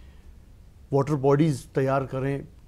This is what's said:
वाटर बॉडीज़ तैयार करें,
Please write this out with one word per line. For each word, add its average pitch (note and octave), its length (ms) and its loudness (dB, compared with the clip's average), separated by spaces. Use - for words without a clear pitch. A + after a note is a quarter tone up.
वाटर C#3 220 0
बॉडीज़ C#3+ 600 2
तैयार C3+ 300 0
करें, C#3 440 -6